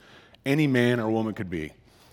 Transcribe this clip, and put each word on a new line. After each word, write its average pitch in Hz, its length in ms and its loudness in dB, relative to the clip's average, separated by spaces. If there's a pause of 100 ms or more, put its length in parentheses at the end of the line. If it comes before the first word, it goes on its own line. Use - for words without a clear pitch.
(460)
any 147 200 2
man 123 340 2
or 110 100 -2
woman 110 240 -2
could 95 160 -8
be. 78 220 -8 (400)